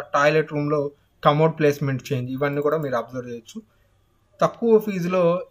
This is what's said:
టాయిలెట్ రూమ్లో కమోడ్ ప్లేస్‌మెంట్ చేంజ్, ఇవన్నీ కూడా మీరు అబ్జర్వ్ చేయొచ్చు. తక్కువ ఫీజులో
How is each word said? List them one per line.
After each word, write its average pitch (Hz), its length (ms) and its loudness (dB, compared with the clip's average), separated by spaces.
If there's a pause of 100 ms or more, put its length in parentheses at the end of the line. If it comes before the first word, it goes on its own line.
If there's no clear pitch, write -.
(160)
టాయిలెట్ 151 400 2
రూమ్లో 147 240 -2 (440)
కమోడ్ 156 360 4
ప్లేస్‌మెంట్ 143 500 0
చేంజ్, 127 280 -6
ఇవన్నీ 143 300 -2
కూడా 156 180 0
మీరు 127 160 -4
అబ్జర్వ్ 123 300 -12
చేయొచ్చు. 120 280 -16 (800)
తక్కువ 220 460 4
ఫీజులో 185 380 0 (280)